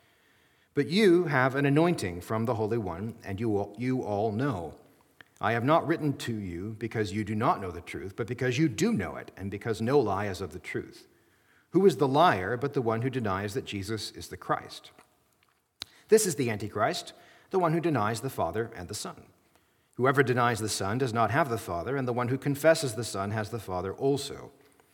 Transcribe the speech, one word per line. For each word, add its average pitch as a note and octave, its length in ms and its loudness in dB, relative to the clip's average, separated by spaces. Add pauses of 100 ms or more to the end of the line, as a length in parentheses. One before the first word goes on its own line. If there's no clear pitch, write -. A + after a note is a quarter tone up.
(760)
But C#3+ 140 0
you F3+ 360 6
have C3 300 2
an C#3 100 2
anointing C#3 560 2
from A2+ 240 -2
the A2+ 120 0
Holy A2 200 0
One, G2 380 -6 (100)
and G2 160 -6
you A2 160 0
all, G2+ 220 -4
you B2+ 240 -2
all G#2 300 0
know. G2+ 420 -4 (680)
I G#2 100 2
have A#2 120 0
not D#3 220 4
written D3 320 0
to A#2+ 160 -6
you G2+ 440 -6
because G#2+ 360 -4
you G#2+ 100 -2
do G#2+ 100 -4
not A#2+ 280 0
know F#2 80 -6
the E2+ 100 -10
truth, F2+ 340 -12
but A#2 120 -6
because B2 320 -2
you D#3+ 100 4
do E3+ 240 0
know E2 240 -4
it, A#1+ 220 -14
and F#2+ 120 -8
because G#2 300 -4
no B2 180 4
lie G2+ 280 0
is F#2+ 160 -6
of D#2+ 100 -8
the F#2 60 -12
truth. - 480 -10 (640)
Who F#3+ 160 6
is D#3 100 6
the C#3 100 4
liar B2+ 520 4
but C3+ 160 -4
the C3+ 80 0
one A2+ 180 0
who B2+ 80 -2
denies G#2 460 -2
that B2+ 100 -4
Jesus G2+ 460 -6
is - 180 -14
the - 80 -14
Christ? - 540 -6 (1200)
This G#3+ 180 6
is E3 80 -2
the B2 160 0
Antichrist, A2 640 -2 (340)
the F#3+ 100 -2
one E3+ 140 4
who E3 80 0
denies A#2 400 0
the C3 80 -6
Father G#2 480 -4
and F2+ 100 -12
the G2 80 -10
Son. - 340 -12 (680)
Whoever C3+ 280 4
denies A#2+ 360 2
the G#2+ 100 -4
Son G2+ 300 -2
does B2+ 160 -2
not A2+ 160 2
have C3+ 180 2
the A#2 80 -2
Father, F#2+ 400 -4
and C3 100 -4
the B2 60 0
one A#2+ 160 -2
who C3 80 -2
confesses C#3+ 580 2
the A#2 80 -6
Son G2+ 280 -4
has G#2+ 180 -4
the A#2+ 100 -8
Father F#2 360 -6
also. - 560 -2 (440)